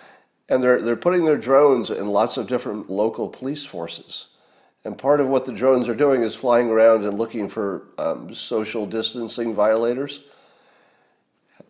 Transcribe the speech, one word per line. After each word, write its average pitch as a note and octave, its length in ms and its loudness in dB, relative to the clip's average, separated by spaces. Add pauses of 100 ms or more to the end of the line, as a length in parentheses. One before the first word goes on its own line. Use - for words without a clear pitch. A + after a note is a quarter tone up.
(480)
And C3 140 0
they're, B2+ 180 4
they're A#2 140 0
putting F3 300 0
their D#3 120 4
drones B2+ 540 4
in G2+ 160 -6
lots G#2 300 0
of A2 100 -6
different A#2 420 -6
local G#2+ 400 -2
police C#3 380 -10
forces. - 640 -12 (560)
And G#2+ 120 -8
part C#3+ 240 2
of C3+ 60 2
what C3 180 2
the B2+ 80 -8
drones B2 360 2
are A#2 80 -2
doing C3+ 260 4
is A2 140 -4
flying A#2+ 340 2
around A2+ 340 6
and G2+ 140 -4
looking A2+ 300 -4
for, G2 400 -6 (100)
um, D#2 340 -6
social G#2+ 540 -4
distancing A2+ 680 -6
violators. A#2 680 0 (1500)